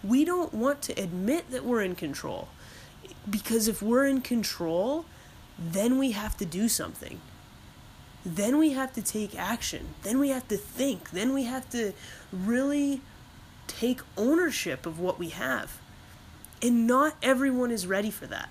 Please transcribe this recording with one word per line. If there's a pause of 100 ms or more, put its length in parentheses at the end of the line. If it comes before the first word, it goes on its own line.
we
don't
want
to
admit
that
we're
in
control. (800)
Because
if
we're
in
control, (540)
then
we
have
to
do
something. (1040)
Then
we
have
to
take
action. (140)
Then
we
have
to
think.
Then
we
have
to (400)
really (640)
take (160)
ownership
of
what
we
have. (840)
And
not
everyone
is
ready
for
that.